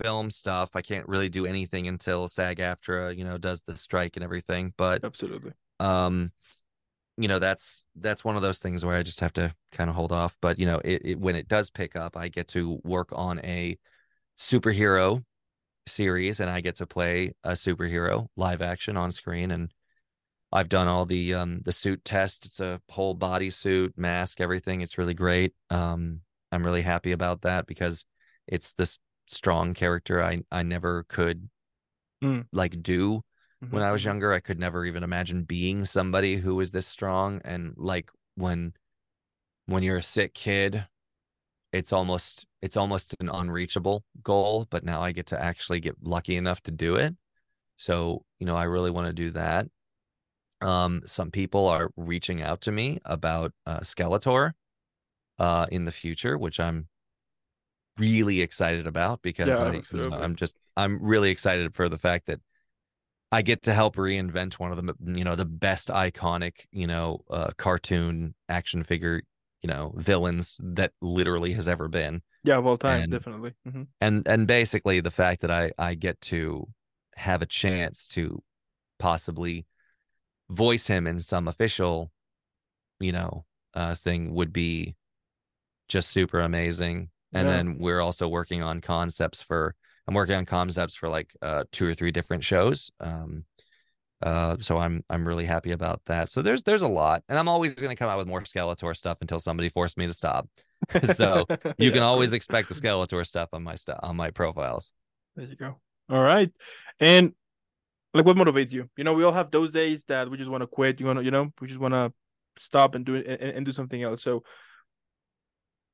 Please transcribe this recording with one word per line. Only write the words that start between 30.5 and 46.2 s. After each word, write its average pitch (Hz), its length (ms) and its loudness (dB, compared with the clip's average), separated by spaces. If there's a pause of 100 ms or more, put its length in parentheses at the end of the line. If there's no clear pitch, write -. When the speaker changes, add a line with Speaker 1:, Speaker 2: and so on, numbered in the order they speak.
Speaker 1:
I 87 100 -2
never 87 420 -2
could, 87 440 -2 (720)
Speaker 2:
Mm. 131 300 0
Speaker 1:
like, 90 300 -2
do 98 400 2 (420)
Speaker 2:
Mm-hmm, 123 100 -8
Speaker 1:
when 104 80 2
I 101 80 2
was 104 120 0
Speaker 2:
mm-hmm. 107 60 -2
Speaker 1:
younger. 101 240 2
I 90 80 2
could 90 200 -6
never 87 260 -2
even 87 160 -4
imagine 87 420 -2
being 90 400 -2
somebody 95 520 2
who 92 200 0
was 92 140 0
this 92 160 -4
strong. 98 580 -2
And, 85 320 -8
like, 90 340 -4 (260)
when, 85 380 -2 (920)
when 92 160 0
you're 92 160 2
a 87 40 -2
sick - 320 0
kid, 98 520 0 (840)
it's - 200 -2
almost, 92 540 -2 (160)
it's 95 140 -6
almost 98 440 -2
an 87 80 -4
unreachable 90 760 -2 (180)
goal, 104 480 2
but 85 140 -4
now 82 180 -2
I 90 100 -2
get 87 160 -8
to 65 140 -4
actually 85 380 -2
get 80 220 -6
lucky 87 340 -2